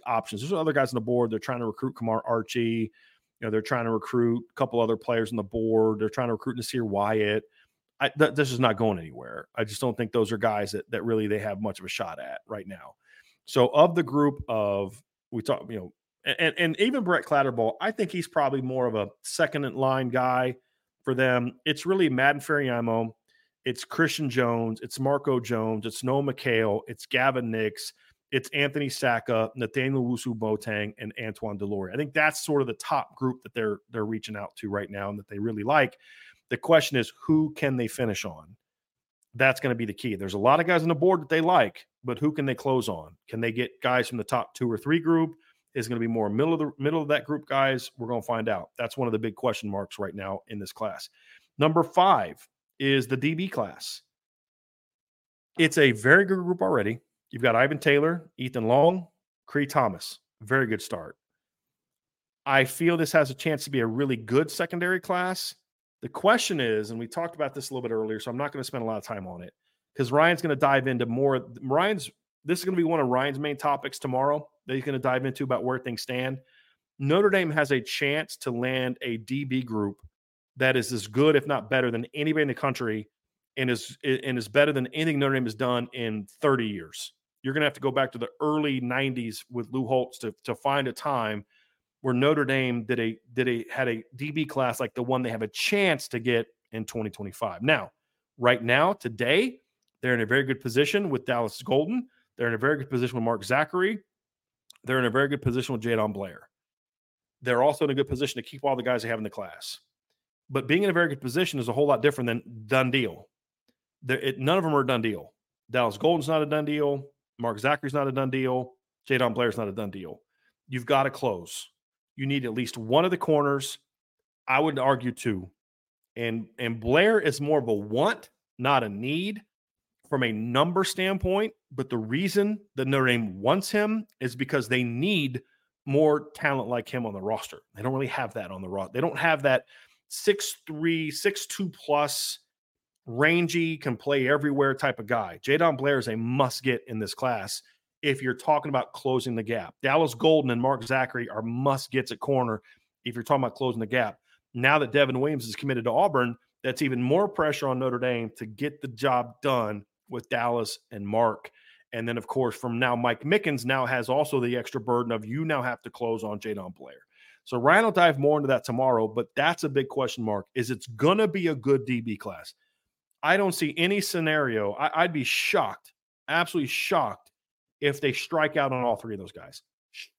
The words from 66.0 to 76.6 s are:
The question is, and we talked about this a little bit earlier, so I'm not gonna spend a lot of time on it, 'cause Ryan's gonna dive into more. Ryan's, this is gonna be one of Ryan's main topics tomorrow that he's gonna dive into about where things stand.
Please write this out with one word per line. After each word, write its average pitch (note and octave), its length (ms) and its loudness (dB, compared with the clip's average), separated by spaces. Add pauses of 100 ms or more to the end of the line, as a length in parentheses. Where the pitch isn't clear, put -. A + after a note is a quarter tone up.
The B2 80 -8
question G#3 520 2
is, G#2+ 280 0
and A2+ 100 -8
we A#2 80 -8
talked E3 280 -8
about C#3+ 180 -2
this C3+ 160 -10
a C3+ 40 -10
little B2 140 -6
bit A2+ 60 -2
earlier, A2 260 -2
so B2 120 -8
I'm A#2+ 60 -6
not C#3+ 160 -4
gonna C3+ 100 -8
spend A#2+ 200 -8
a A2+ 40 -4
lot A2 100 -4
of G2+ 60 -10
time G2 240 -10
on F2 160 -14
it, - 100 -18 (420)
'cause B2 160 -2
Ryan's D#3+ 300 4
gonna D3+ 140 0
dive C3+ 320 4
into B2 180 0
more. C3 400 0 (160)
Ryan's, D#3+ 480 0 (340)
this E3+ 140 0
is - 80 0
gonna F#3 120 4
be E3+ 80 4
one D#3+ 160 2
of B2+ 80 2
Ryan's C3 280 2
main D3 200 -4
topics C#3+ 420 -2
tomorrow C#3+ 500 0 (160)
that C3 100 -4
he's C3+ 100 -4
gonna C#3 120 -2
dive B2+ 280 0
into C3+ 180 -4
about B2 220 -2
where B2+ 120 -2
things B2 240 -8
stand. C3 380 -6 (600)